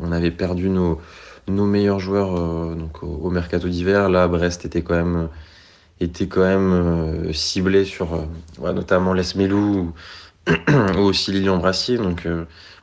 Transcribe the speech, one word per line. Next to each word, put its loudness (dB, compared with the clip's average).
on -4
avait 0
perdu -2
nos, 0
nos 0
meilleurs 2
joueurs, 0
euh, -2
donc -10
au, -8
au -6
mercato -2
d'hiver. 2
Là, 4
Brest -2
était -4
quand -2
même, 0
était -4
quand 0
même, 4
euh, 0
ciblé 2
sur, -6
euh, -4
ouais, -4
notamment 2
Les -2
Melou 2
ou, 4
<clears throat> 4
ou 4
aussi 2
Lilian 2
Brassier. 0
Donc, -2
euh, -4